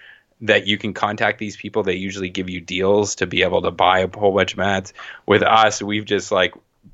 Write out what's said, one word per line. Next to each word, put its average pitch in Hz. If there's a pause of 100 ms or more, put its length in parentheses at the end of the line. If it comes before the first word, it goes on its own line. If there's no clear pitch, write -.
(400)
that 104
you 104
can 101
contact 107
these 104
people. 104
They 92
usually 95
give 92
you 90
deals 95
to 92
be 87
able 90
to 90
buy 92
a 92 (100)
whole 101
bunch 95
of -
mats. 95 (320)
With 101
us, 110
we've 104
just, 101
like, 92 (400)